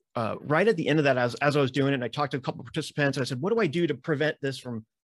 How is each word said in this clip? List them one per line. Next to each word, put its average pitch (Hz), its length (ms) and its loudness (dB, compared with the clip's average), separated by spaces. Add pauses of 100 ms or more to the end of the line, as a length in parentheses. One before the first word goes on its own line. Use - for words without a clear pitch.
(160)
uh, 110 240 -2
right 156 260 2
at 226 100 4
the 165 120 -2
end 151 100 4
of 151 60 4
that, 139 120 4
as, 123 200 0
as 143 200 2
I 147 40 4
was 135 100 2
doing 139 220 2
it, - 20 2
and 123 100 -2
I 117 40 -2
talked 143 240 -4
to 147 40 -2
a 131 40 -4
couple - 200 -6
of 123 60 -14
participants, 143 500 -2
and 143 60 -2
I 120 40 -4
said, 127 140 -6
"What 190 120 0
do 226 80 2
I 214 80 2
do 170 180 0
to 147 80 0
prevent 156 480 -2
this 135 160 -4
from 113 260 -10 (220)